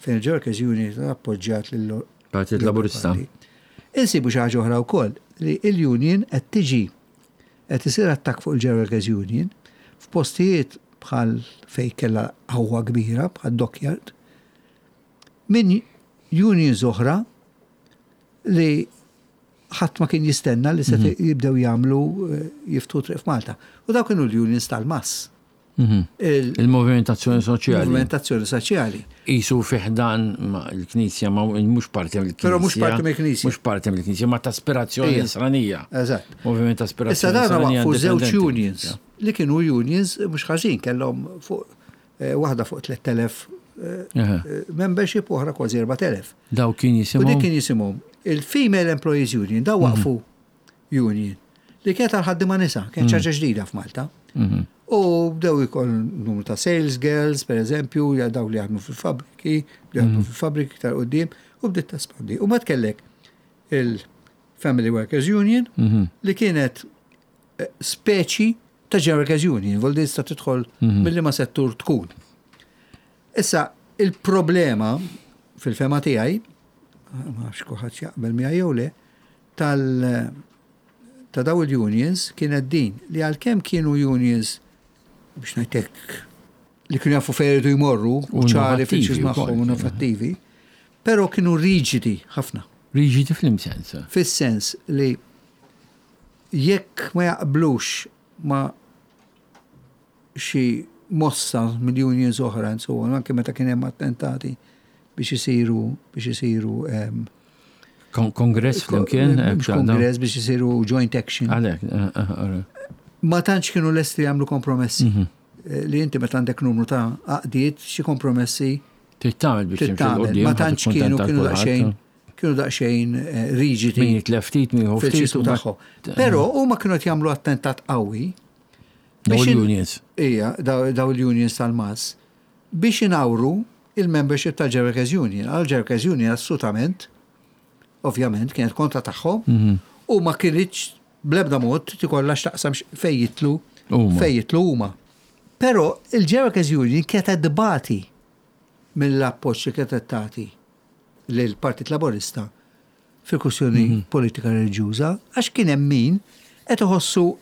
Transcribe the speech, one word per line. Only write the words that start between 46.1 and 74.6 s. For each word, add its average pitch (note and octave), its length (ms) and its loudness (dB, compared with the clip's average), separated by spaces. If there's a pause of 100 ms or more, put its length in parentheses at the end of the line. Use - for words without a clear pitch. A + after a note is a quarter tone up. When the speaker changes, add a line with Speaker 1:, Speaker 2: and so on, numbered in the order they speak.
Speaker 2:
Daw A#2 200 2
kien B2 220 2
Speaker 1:
U A#2 40 4
dik G#2+ 80 0
Speaker 2:
jisimhom? C#3 340 4
Speaker 1:
kien E3 120 2
jisimhom A2+ 480 -2 (240)
il-Female F#3 680 0
Employees C#3+ 420 0
Union, A2 300 0
daw G#3 160 2
Speaker 2:
Mhm. B2+ 100 4
Speaker 1:
waqfu A2 320 0 (720)
union, G#2+ 440 0 (480)
li F#3+ 100 2
kienet A#3 180 0
għal G3 120 2
ħaddiema F#3 360 0
nisa, C3 320 -2
kienet A#2+ 180 2
Speaker 2:
Mhm. A2+ 80 6
Speaker 1:
ċaġa D#3+ 160 0
ġdida A#2+ 320 -2
f'Malta. B2+ 420 -10 (280)
Speaker 2:
Mhm. G2 300 0 (200)
Speaker 1:
U F3 460 2
bdew D#3+ 340 2
ikoll B2 220 -2
numru G#2+ 560 -4
ta' G#2+ 120 -6
sales D#3 420 0
girls, D3 460 0
per A#2+ 120 -2
eżempju, C#3+ 600 0
ja A#2+ 100 0
daw A#2 200 -4
li G#2+ 100 -4
jaħdmu G#2 220 -4
fil-fabriki, C3 840 -6 (280)
li C3 80 0
jaħdmu A2 200 4
Speaker 2:
Mhm. - 40 2
Speaker 1:
fil-fabriki D3 520 -4
iktar B2 160 -4
quddiem, C#3 360 -2 (340)
u A#3+ 60 -2
bdiet F#3 200 -4
tespandi. - 520 -10
U G3+ 60 0
ma A#3 120 2
tkellek A#2 380 -2 (720)
il-Family B2 1200 -2
Workers A#2 380 0
Union, G#3+ 380 2 (100)
Speaker 2:
Mhm. A2 280 4 (180)
Speaker 1:
li F#3+ 120 0
kienet, D#3+ 500 0 (760)
eh, F3 80 -6 (140)
speċi G#3+ 720 0 (360)
ta' G3+ 80 2
General D#3 260 2
Workers D3+ 200 0
Union, G#2 360 0
vol C3+ 140 0
tista' D3 280 -2
tidħol B2+ 420 -4 (160)
Speaker 2:
Mhm. G#2 220 4
Speaker 1:
milli E3+ 200 2
ma D3+ 100 2
settur C3 440 -2
tkun. G#2 320 -2 (1300)
Issa, E3+ 360 0 (260)
il-problema E3+ 1040 2 (580)